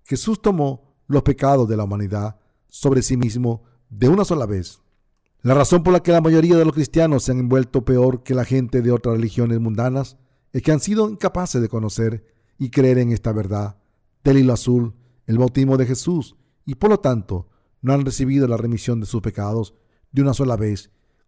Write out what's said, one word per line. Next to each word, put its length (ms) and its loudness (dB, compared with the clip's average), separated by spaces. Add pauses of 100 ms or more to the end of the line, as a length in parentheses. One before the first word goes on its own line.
Jesús 360 -4
tomó 540 -2 (140)
los 140 2
pecados 460 2
de 80 -2
la 80 -4
humanidad 540 -6 (300)
sobre 340 0
sí 140 -2
mismo 480 -4 (240)
de 200 0
una 160 4
sola 220 -2
vez. 340 -8 (600)
La 120 2
razón 280 4
por 100 2
la 100 4
que 100 2
la 80 6
mayoría 360 4
de 80 6
los 100 0
cristianos 500 0
se 80 -2
han 80 -2
envuelto 440 0
peor 380 2
que 120 -4
la 100 0
gente 360 -2
de 120 2
otras 240 0
religiones 440 -2
mundanas 580 -4 (340)
es 100 -4
que 80 0
han 100 2
sido 300 -2
incapaces 500 -4
de 80 -2
conocer 560 -4 (340)
y 120 -6
creer 280 4
en 120 0
esta 220 -4
verdad 440 -6 (460)
del 160 4
hilo 140 4
azul, 420 0 (320)
el 120 0
bautismo 380 2
de 100 2
Jesús, 500 -4 (300)
y 100 -10
por 140 2
lo 100 2
tanto 480 -4 (340)
no 100 0
han 120 0
recibido 420 0
la 100 0
remisión 440 -4
de 60 -8
sus 140 -6
pecados 540 -6 (380)
de 100 0
una 100 2
sola 240 -2
vez. 340 -4 (380)